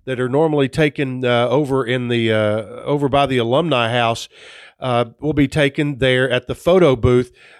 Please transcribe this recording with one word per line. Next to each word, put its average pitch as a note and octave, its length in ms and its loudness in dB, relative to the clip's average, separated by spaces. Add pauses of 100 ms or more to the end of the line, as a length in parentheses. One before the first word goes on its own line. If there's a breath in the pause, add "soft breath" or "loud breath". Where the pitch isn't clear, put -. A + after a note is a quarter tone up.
that C3 120 -6
are B2+ 120 -2
normally D3 400 0
taken, C#3+ 520 -2
uh, A#2+ 260 2
over C3+ 360 0
in B2 240 -4
the, A#2 240 0
uh, G#2+ 300 0 (220)
over C#3+ 260 -2
by C#3 160 2
the C3 100 -4
alumni B2 560 0
house, A#2 340 -2 (520 loud breath)
uh, A#2+ 260 -2 (160)
will D3 140 -4
be C#3+ 140 2
taken D3 500 -2
there B2+ 320 2
at B2 160 -2
the C3 80 -8
photo E3+ 420 4
booth, B2 360 2 (260 soft breath)